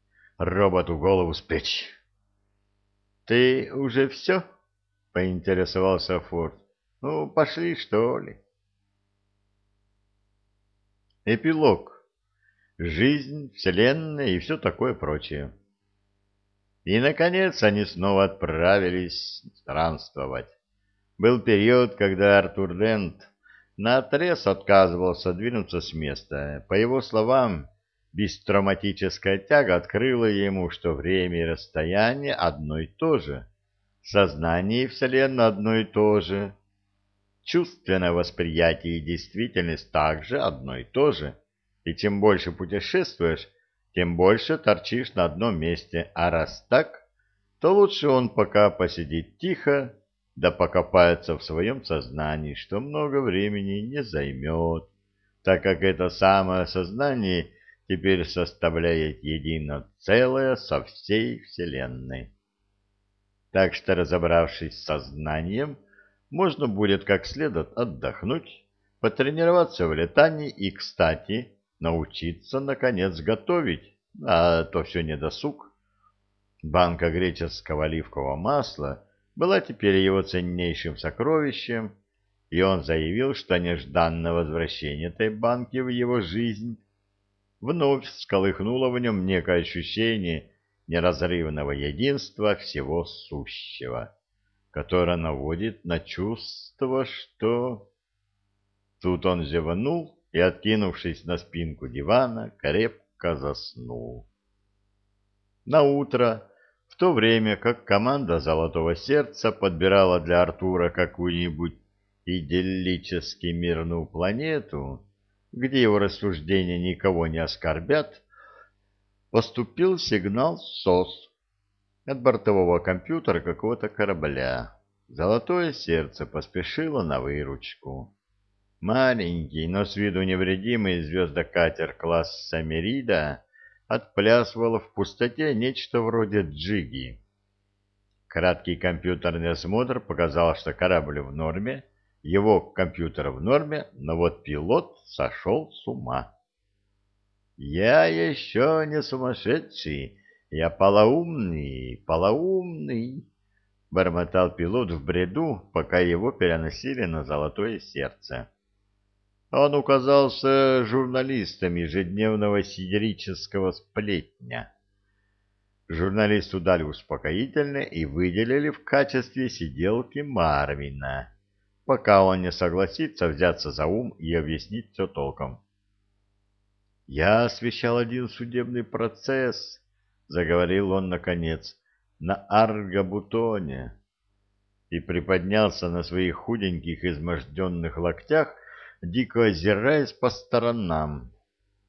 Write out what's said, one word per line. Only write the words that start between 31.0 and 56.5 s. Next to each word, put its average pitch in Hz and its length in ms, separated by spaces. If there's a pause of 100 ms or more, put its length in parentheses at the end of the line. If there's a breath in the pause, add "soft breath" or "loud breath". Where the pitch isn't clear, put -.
и 82 40
расстояние 101 920
одно 76 440
и 80 60
то 156 320
же, 71 300 (560)
сознание 92 800
и 131 40
вселенная 127 600
одно 107 300
и 110 80
то 107 360
же, 98 320 (920)
чувственное 92 680
восприятие 82 840
и 80 40
действительность 85 880
также 78 480
одно 65 380
и 62 60
то 139 280
же. 73 240 (480)
И 82 120
чем 101 260
больше 95 300
путешествуешь, 90 960 (480)
тем 87 220
больше 98 400
торчишь - 560
на 90 100
одном 90 340
месте, 82 560
а 85 160
раз 80 400
так, - 380 (520)
то 170 140
лучше 196 360
он 127 200
пока 104 400
посидит 82 680
тихо, 143 560 (420)
да 87 160
покопается 85 840
в - 60
своем 101 420
сознании, 76 680
что - 260
много 143 400
времени 104 640
не 139 160
займет, 80 840 (540)
так 92 200
как 95 180
это 90 280
самое 92 580